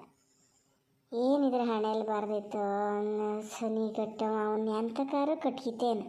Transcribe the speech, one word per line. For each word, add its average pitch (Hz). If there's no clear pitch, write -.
ಏನಿದ್ರೆ 254
ಹಣೆಯಲ್ಲಿ 220
ಬರ್ದಿತ್ತು, 208
ಅವ್ನ 208
ಸನಿ 220
ಕಟ್ಟವ, 220
ಅವ್ನ 214
ಎಂತಕ್ಕಾರು 269
ಕಟ್ಕಿತೇನು. 233